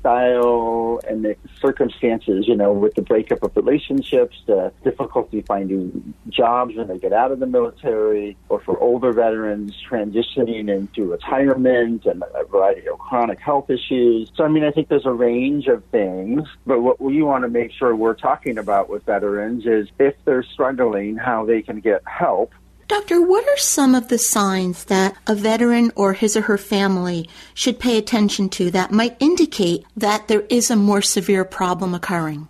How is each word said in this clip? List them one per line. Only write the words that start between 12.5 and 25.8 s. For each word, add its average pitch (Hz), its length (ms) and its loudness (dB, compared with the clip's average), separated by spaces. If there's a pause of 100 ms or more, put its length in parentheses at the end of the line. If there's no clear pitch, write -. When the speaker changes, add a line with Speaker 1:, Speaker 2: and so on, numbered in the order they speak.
Speaker 1:
of 76 120 -6
chronic 120 400 -4
health 143 300 -2
issues. 120 680 0
So, 160 80 2
I 151 40 2
mean, 156 140 2
I 151 80 2
think 147 160 -2
there's 143 180 0
a 135 60 0
range 127 560 0
of 117 200 0
things, 104 600 -2 (180)
but 123 160 0
what 123 200 0
we 135 220 0
want 139 200 0
to 123 60 -4
make 117 240 -2
sure 120 240 0
we're 110 180 0
talking 127 420 -4
about 101 320 0
with 104 160 -8
veterans 104 640 -2
is 110 220 0 (100)
if 139 160 4 (100)
they're 127 200 0
struggling, 110 720 -2
how 117 280 -2
they 113 160 2
can 107 200 -10
get 98 260 2
help. 120 460 -2 (360)
Speaker 2:
Doctor, 415 320 0
what 370 260 4
are 571 120 2
some 269 360 4
of 247 140 0
the 240 80 0
signs 190 680 -2
that 190 300 2 (120)
a 220 80 2
veteran 226 600 2